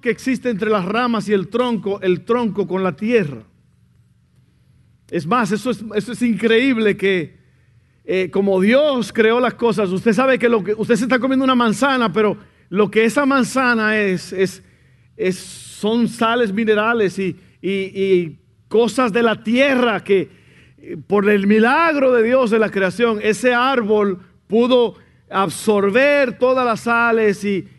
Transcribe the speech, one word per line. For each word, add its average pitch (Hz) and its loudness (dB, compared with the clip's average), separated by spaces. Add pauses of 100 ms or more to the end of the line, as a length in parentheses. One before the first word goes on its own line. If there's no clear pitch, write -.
que 247 -2
existe 247 -4
entre 214 -2
las 208 0
ramas 220 -2
y 208 -2
el 196 0
tronco, 220 -2
el 185 0
tronco 220 -2
con 190 -2
la 180 -2
tierra. 196 -2 (1700)
Es 160 -6
más, 220 0
eso 214 -2
es, - -10 (120)
eso 214 -4
es 233 -8
increíble 226 2
que, 185 -2 (720)
eh, 185 -2
como 196 0
Dios 247 2
creó 226 2
las 247 0
cosas, 214 -2
usted 190 0
sabe 262 2
que 233 2
lo 226 0
que, 202 -2
usted 214 0
se 196 -2
está 254 2
comiendo 262 0
una 262 2
manzana, 240 0
pero 208 0 (320)
lo 202 0
que 214 2
esa 277 0
manzana 240 0
es, 190 -2
es, 185 -2 (520)
es, 185 -2
son - -4
sales 226 0
minerales 214 0
y, 190 -4 (240)
y, 180 -6
y 190 -2 (260)
cosas 233 0
de 233 0
la 220 0
tierra 247 0
que, 185 0 (480)
eh, - -14 (100)
por 196 0
el 202 2
milagro 269 4
de 240 4
Dios 247 2
de 226 2
la 214 0
creación, 196 -2
ese 220 0
árbol 214 0 (260)
pudo 240 2 (340)
absorber 208 0
todas 254 2
las 233 -2
sales 226 0
y, 196 -4 (100)